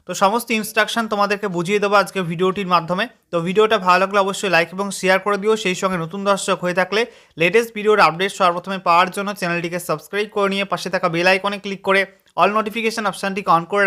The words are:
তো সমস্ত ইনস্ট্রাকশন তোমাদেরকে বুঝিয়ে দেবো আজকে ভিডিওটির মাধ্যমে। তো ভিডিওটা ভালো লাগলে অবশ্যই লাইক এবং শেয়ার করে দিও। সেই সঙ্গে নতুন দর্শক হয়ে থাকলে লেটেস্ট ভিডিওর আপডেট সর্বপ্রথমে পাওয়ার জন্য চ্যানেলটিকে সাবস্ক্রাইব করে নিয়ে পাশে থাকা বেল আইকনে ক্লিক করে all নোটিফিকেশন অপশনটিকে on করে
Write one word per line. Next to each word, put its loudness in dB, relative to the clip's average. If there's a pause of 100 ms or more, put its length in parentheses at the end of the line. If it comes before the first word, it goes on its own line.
তো -8 (100)
সমস্ত 2 (100)
ইনস্ট্রাকশন -2
তোমাদেরকে -2
বুঝিয়ে 0
দেবো 0
আজকে -4 (100)
ভিডিওটির -2
মাধ্যমে। 0 (280)
তো -2 (100)
ভিডিওটা 2 (100)
ভালো 6
লাগলে 0
অবশ্যই -2
লাইক 2
এবং -4 (120)
শেয়ার 2
করে 0
দিও। 2 (100)
সেই 0
সঙ্গে -2
নতুন -10 (100)
দর্শক 0
হয়ে -2
থাকলে 0 (400)
লেটেস্ট 2
ভিডিওর 2 (100)
আপডেট -2
সর্বপ্রথমে 0 (100)
পাওয়ার 4
জন্য -4 (120)
চ্যানেলটিকে -4 (100)
সাবস্ক্রাইব -4
করে 2
নিয়ে -2
পাশে -6
থাকা 0
বেল 4
আইকনে -2
ক্লিক -8
করে 4 (400)
all 6
নোটিফিকেশন -4
অপশনটিকে -6
on 0
করে 2